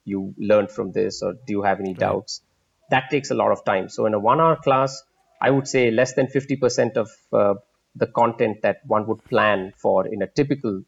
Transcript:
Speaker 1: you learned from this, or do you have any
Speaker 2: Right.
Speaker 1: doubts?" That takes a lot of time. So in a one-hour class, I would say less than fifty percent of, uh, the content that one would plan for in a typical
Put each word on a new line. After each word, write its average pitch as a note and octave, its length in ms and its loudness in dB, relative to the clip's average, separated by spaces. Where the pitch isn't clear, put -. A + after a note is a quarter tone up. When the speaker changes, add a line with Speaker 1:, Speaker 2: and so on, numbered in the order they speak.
Speaker 1:
you G2 320 -6
learned G#2 340 2
from G2 200 -8
this, G2 320 -4
or F#2+ 100 -4
do - 200 -10
you G2+ 80 -2
have G2 180 0
any F#2+ 120 -6
Speaker 2:
Right. F2+ 80 -8
Speaker 1:
doubts?" G2 420 -4
That C3+ 180 0
takes C#3+ 220 -2
a B2+ 40 -2
lot G#2+ 160 2
of G2+ 120 -2
time. G2 260 0
So A2+ 160 -4
in G#2+ 80 2
a G#2 60 2
one-hour D3+ 380 4
class, C3+ 440 0
I B2 80 2
would C3+ 180 2
say B2 220 2
less B2 240 2
than C3 140 0
fifty C3+ 300 -2
percent A#2+ 400 0
of, A2 120 -2
uh, G2+ 240 4
the - 120 -2
content A#2 560 0
that G2+ 220 0
one G#2+ 220 0
would G#2+ 160 -4
plan G#2 540 0
for F#2+ 280 2
in G#2 160 -6
a F#2 60 -4
typical C#3 600 -2